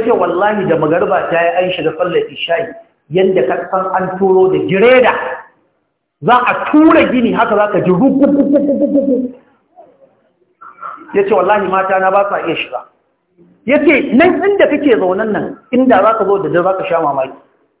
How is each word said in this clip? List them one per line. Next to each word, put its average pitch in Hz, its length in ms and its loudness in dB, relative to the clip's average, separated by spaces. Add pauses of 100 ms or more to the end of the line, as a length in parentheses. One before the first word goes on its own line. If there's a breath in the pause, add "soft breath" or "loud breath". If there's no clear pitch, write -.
ce, 247 80 0
"Wallahi, 190 560 0
da 160 80 2
magariba 175 540 0
ta 170 120 0
yi 170 240 0
an 180 60 -4
shiga 160 260 -4
sallar 170 340 -2
isha'i, 165 360 -4 (420)
yadda 185 380 0
ka - 240 -6
san 190 140 -2 (100)
an 185 220 -4
turo 190 340 4
da - 60 0 (100)
gireda, 233 460 4 (1080)
za 208 140 2
a 226 360 -2
tura 311 400 6
gini, 233 220 0
haka 208 220 0
za 208 160 2
ka 180 80 0
ji 180 120 0
rugugugugugugugu." 277 1400 0 (1800)
Ya 196 140 2
ce, 214 60 0
"Wallahi, 196 340 0
mata 190 320 0
na 190 120 0
ba 202 180 2
sa 175 160 -4
iya 233 100 -4
shiga." - 300 -10 (800)
Ya 277 140 2
ce, 285 340 0
"Nan 320 300 2
inda 392 240 2
kake 285 320 0
zaunan 190 320 -2
nan, 165 260 -6 (140)
inda 247 320 2
za 220 140 2
ka 202 80 -2
zo 196 120 2
da 156 120 -4
dare 175 140 0
za 185 140 0
ka 165 80 -6
sha 165 160 -2
mamaki." 135 320 -4 (460)